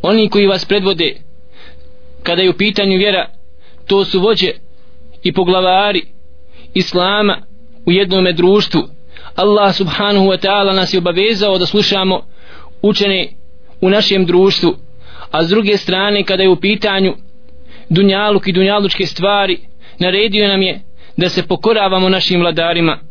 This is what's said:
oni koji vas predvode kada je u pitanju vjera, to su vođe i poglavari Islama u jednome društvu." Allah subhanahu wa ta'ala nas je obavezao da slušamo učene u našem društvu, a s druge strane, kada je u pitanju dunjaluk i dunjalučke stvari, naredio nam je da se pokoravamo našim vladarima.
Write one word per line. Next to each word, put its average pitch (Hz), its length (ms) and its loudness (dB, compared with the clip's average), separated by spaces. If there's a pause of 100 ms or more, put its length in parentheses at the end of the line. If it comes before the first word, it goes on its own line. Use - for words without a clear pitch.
oni 208 260 4
koji 202 180 4
vas 190 180 0
predvode 185 520 0 (1040)
kada 170 200 0
je 185 80 4
u - 20 0
pitanju 196 460 2
vjera, 190 280 0 (600)
to 196 180 2
su 185 160 0
vođe 190 320 2 (680)
i 180 100 0
poglavari 185 720 2 (720)
Islama 190 640 0 (480)
u 170 60 4
jednome 190 400 2
društvu." 175 500 4 (540)
Allah 202 380 4
subhanahu 196 520 2
wa 190 200 0
ta'ala 196 260 2
nas 185 220 0
je 185 40 2
obavezao 190 600 2
da 180 80 0
slušamo 190 560 0 (600)
učene 196 460 2 (520)
u 185 100 4
našem 196 360 2
društvu, 180 500 4 (540)
a 160 140 0
s 165 40 -2
druge 202 280 2
strane, 196 480 0
kada 190 180 0
je 190 60 6
u 180 80 6
pitanju 196 580 0 (760)
dunjaluk 196 600 2
i 190 40 0
dunjalučke 190 540 2
stvari, 196 520 0 (400)
naredio 202 500 2
nam 190 140 2
je 185 180 -2 (360)
da 175 120 2
se 175 180 -2
pokoravamo 190 640 2
našim 185 320 2
vladarima. 170 580 0 (120)